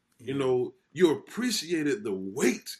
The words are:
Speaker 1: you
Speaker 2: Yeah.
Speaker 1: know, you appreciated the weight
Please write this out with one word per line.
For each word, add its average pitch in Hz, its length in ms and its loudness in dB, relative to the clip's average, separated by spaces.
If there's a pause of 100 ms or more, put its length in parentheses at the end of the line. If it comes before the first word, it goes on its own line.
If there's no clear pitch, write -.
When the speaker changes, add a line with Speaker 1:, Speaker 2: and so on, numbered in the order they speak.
(180)
Speaker 1:
you 123 160 -6
Speaker 2:
Yeah. 139 60 -2
Speaker 1:
know, 127 340 0 (180)
you 160 200 6
appreciated 170 920 -2
the 107 80 -2
weight 98 560 -2 (120)